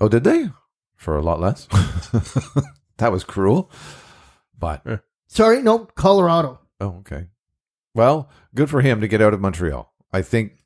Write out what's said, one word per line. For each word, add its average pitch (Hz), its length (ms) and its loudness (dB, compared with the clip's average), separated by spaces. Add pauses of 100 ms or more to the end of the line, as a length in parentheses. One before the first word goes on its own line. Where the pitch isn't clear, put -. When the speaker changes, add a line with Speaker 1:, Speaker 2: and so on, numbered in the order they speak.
Speaker 1:
Oh, 107 80 2
did 117 160 2
they? 277 260 2 (460)
For 78 200 -6
a 76 60 -2
lot 80 180 -2
less? - 320 -4
<laughs> 101 60 4 (1200)
That 113 140 0
was 92 100 -4
cruel. 107 480 -2 (880)
But 80 260 -8
Speaker 2:
Eh. 113 120 -8 (320)
Speaker 3:
Sorry, 226 340 2
no, 226 220 2 (100)
Colorado. 170 640 0 (220)
Speaker 1:
Oh, 95 180 -8
okay. 87 300 -14 (680)
Well, 139 340 2 (280)
good 143 120 2
for 147 120 0
him 127 200 2
to 110 60 -2
get 107 160 2
out 104 100 6
of 98 80 -4
Montreal. 85 520 -4 (200)
I 92 100 -2
think 110 320 -4 (120)